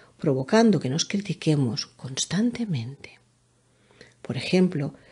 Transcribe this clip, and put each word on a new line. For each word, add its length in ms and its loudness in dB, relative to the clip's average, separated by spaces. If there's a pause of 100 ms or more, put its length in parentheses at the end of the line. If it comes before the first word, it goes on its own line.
(180)
provocando 600 4
que 80 -4
nos 160 -2
critiquemos 840 -2
constantemente. 1300 -6 (1000)
Por 160 -8
ejemplo, 580 0 (180)